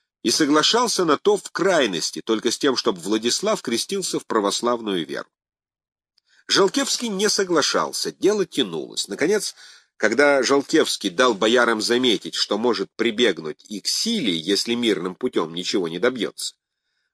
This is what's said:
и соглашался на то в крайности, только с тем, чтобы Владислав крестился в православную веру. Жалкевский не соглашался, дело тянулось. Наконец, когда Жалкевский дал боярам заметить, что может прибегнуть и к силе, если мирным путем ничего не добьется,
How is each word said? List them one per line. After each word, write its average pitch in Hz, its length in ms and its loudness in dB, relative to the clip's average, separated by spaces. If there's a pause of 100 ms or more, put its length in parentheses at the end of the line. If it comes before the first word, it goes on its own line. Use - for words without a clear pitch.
(240)
и - 80 2
соглашался 165 720 2
на 151 140 2
то 208 180 2
в - 160 -8
крайности, 135 720 0
только 110 300 -2
с - 60 -4
тем, 135 200 0
чтобы 101 240 -2
Владислав 113 600 -2
крестился - 580 -4
в - 60 -10
православную 107 800 -2
веру. 65 240 -10 (1160)
Жалкевский 226 640 0
не 202 200 0
соглашался, 135 840 -2
дело 196 320 0
тянулось. 82 640 -6
Наконец, 165 460 0 (420)
когда 135 440 4
Жалкевский 131 720 2
дал 123 220 4
боярам 113 480 2
заметить, 110 540 0
что - 220 -2
может 107 380 0
прибегнуть 107 720 0
и 104 100 -8
к - 80 -8
силе, 175 480 -2
если 95 380 -2
мирным 92 420 0
путем 101 380 -2
ничего 87 340 -2
не 82 120 -6
добьется, 110 560 -4 (580)